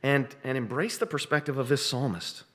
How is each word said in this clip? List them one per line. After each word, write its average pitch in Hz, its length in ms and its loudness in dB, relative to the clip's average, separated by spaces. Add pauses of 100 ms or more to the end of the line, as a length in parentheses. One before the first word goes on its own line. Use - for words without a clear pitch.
And, 139 240 4 (180)
and 131 140 0
embrace 127 400 -2
the 226 80 0
perspective 147 520 0
of 127 100 0
this 139 160 4
psalmist. 123 600 -2 (100)